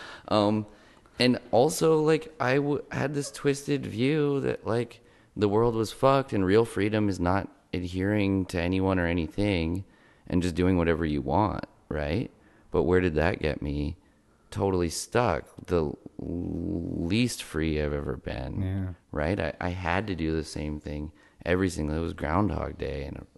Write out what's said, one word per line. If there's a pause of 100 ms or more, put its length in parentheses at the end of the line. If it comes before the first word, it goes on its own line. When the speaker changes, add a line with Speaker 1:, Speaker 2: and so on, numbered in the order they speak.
(300)
Speaker 1:
Um, (540)
and (120)
also,
like,
I
w-,
had
this
twisted
view
that,
like, (380)
the
world
was
fucked
and
real
freedom
is
not (260)
adhering
to
anyone
or
anything (420)
and
just
doing
whatever
you
want, (240)
right? (420)
But
where
did
that
get
me? (560)
Totally
stuck. (220)
The
l-, (220)
least
free
I've
ever
been,
Speaker 2:
Yeah. (200)
Speaker 1:
right?
I,
I
had
to
do
the
same
thing (320)
every
single,
it
was
Groundhog
Day
and
a (140)